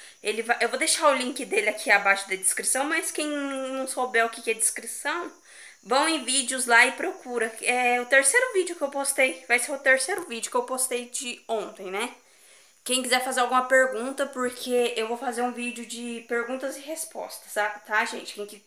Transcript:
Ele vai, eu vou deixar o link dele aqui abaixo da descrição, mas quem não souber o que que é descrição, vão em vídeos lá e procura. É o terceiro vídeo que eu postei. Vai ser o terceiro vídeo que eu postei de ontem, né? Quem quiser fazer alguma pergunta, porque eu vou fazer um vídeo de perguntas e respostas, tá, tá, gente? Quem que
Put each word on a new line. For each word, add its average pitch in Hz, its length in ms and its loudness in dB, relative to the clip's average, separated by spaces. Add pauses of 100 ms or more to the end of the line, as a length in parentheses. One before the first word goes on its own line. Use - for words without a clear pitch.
(240)
Ele 214 180 -2
vai, 226 180 0
eu 233 100 2
vou 254 100 -2
deixar 311 300 2
o 277 40 8
link 254 320 -2
dele 208 240 0
aqui - 220 0
abaixo 196 360 4
da 190 80 -4
descrição, 214 500 0
mas 320 260 -2
quem 302 160 -2
não 269 600 -4
souber 233 380 2
o 233 40 0
que 233 120 -14
que - 80 -4
é 220 60 2
descrição, 285 760 -4 (520)
vão 277 260 4
em 311 140 0
vídeos 254 420 -2
lá 240 220 8
e 262 60 0
procura. 247 680 -4
É 247 400 4
o 240 60 -6
terceiro 466 460 4
vídeo 349 220 2
que - 60 -12
eu 277 80 0
postei. 269 580 0
Vai 240 120 4
ser 285 140 -4
o 269 40 -4
terceiro 277 480 2
vídeo 233 240 -8
que - 80 0
eu 247 60 2
postei 247 420 -4
de 240 420 -8
ontem, 196 440 -4
né? 220 240 -4 (680)
Quem 254 180 0
quiser 247 220 2
fazer 254 160 -2
alguma 247 240 2
pergunta, 262 600 2
porque 247 720 -2
eu 220 100 0
vou 233 80 -4
fazer 240 260 -4
um 247 120 -2
vídeo 240 320 -8
de 233 420 -10
perguntas 254 480 -4
e 277 60 -14
respostas, - 720 -10
tá, 208 160 0 (160)
tá, 220 180 2
gente? - 300 -8
Quem 208 120 -10
que 202 220 -16